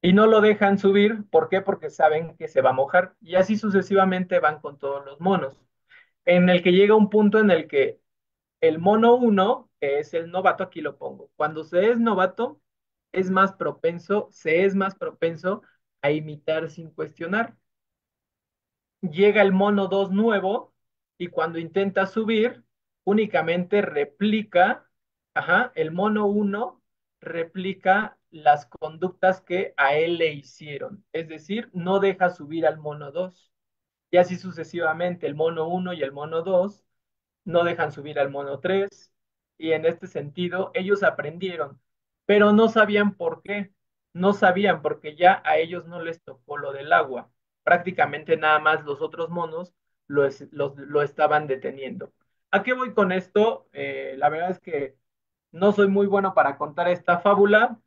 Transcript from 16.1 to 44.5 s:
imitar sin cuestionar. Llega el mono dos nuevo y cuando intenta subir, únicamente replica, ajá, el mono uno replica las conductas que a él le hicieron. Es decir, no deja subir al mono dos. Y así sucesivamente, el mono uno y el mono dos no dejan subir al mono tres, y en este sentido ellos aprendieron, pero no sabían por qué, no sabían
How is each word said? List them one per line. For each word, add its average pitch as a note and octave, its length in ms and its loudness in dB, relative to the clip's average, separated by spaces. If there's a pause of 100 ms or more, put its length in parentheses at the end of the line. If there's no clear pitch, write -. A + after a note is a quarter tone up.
imitar D#3 580 -6
sin D#3+ 220 -20
cuestionar. F3+ 640 -8 (1500)
Llega G3 400 2
el G3 120 6
mono G3 340 2
dos G3 240 -2
nuevo G3+ 640 -2 (440)
y F3 100 -8
cuando E3 320 -6
intenta F#3+ 460 -2
subir, A3 580 -2 (400)
únicamente F#3 760 0
replica, G#3 1080 -2 (440)
ajá, F#3+ 420 0
el D#3+ 160 -4
mono G#3 360 -2
uno G#3 540 -4 (400)
replica F#3+ 960 -2 (120)
las D3 380 2
conductas F3+ 760 -4
que F#3 360 -6
a C#3+ 180 2
él E3 220 0
le D#3+ 160 -2
hicieron. D3 800 -16
Es E3 160 -8
decir, G3 440 -10
no F3+ 260 0
deja F#3+ 300 2
subir D#3+ 380 -6
al D#3 100 -2
mono D3 340 -12
dos. F3+ 400 -10 (600)
Y F3 60 4
así F3+ 200 2
sucesivamente, E3+ 920 -6
el D3 80 -6
mono D#3+ 320 -2
uno F3+ 260 -6
y D#3 100 -6
el C3+ 100 -6
mono D#3 300 -8
dos F#3+ 420 -2 (600)
no E3+ 180 0
dejan E3 280 -4
subir D3 280 -10
al C#3 100 0
mono C#3 300 -10
tres, G3 540 -4 (440)
y D#3+ 160 -4
en D#3 120 -2
este E3+ 220 -2
sentido F3 640 -6
ellos G3 300 -2
aprendieron, D#3+ 760 -4 (460)
pero G#3 280 4
no A3+ 160 6
sabían G#3 460 2
por E3 260 -6
qué, G3+ 300 -10 (420)
no F#3+ 200 0
sabían F#3+ 480 2